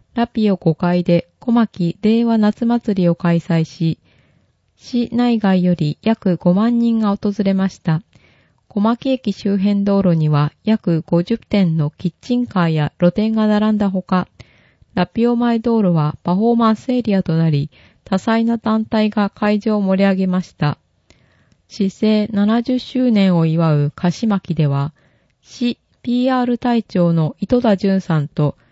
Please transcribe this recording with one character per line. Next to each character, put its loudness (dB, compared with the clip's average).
ラ -2
ピ 0
オ -2
五 -2
階 0
で 0
小 -6
牧 0
令 2
和 0
夏 0
祭 -2
り 4
を 2
開 0
催 0
し、 -4
市 -4
内 0
外 2
よ 2
り -4
約 0
五 2
万 2
人 0
が 0
訪 -2
れ 0
ま 0
し -10
た。 -2
小 -6
牧 0
駅 -2
周 -4
辺 0
道 2
路 2
に 0
は 0
約 -2
五 0
十 -4
店 0
の -2
キ -8
ッ -6
チ -2
ン -2
カ -2
ー 0
や -2
露 2
店 -2
が 0
並 2
ん 0
だ -2
ほ -4
か、 -4
ラ -4
ピ -2
オ 0
前 0
道 0
路 2
は -2
パ -2
フ 0
ォ 2
ー 0
マ 2
ン 0
ス -10
エ 0
リ -2
ア 0
と -2
な 2
り、 -2
多 -4
彩 0
な 0
団 -2
体 0
が -2
会 -2
場 -2
を -2
盛 0
り 4
上 0
げ -2
ま 0
し -18
た。 -2
市 -4
制 0
七 0
十 -2
周 -2
年 2
を 2
祝 2
う 0
菓 -2
子 -4
巻 -2
き -4
で 0
は、 -2
市 -6
ピ -2
ー 0
ア 0
ー -2
ル -2
隊 0
長 0
の 0
井 -6
戸 2
田 2
潤 0
さ -2
ん -2
と、 -2